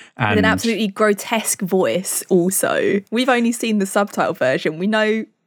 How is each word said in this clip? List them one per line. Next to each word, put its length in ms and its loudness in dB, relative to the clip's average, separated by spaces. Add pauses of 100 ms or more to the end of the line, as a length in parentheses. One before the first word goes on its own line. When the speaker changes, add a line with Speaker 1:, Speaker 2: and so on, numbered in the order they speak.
(180)
Speaker 1:
And 180 0
Speaker 2:
With 20 2
an 60 4
absolutely 440 0
grotesque 760 -2
voice 640 0
also. 720 2 (100)
We've 200 0
only 220 2
seen 260 -2
the 80 0
subtitle 480 -2
version. 440 0
We 80 -2
know 380 0 (220)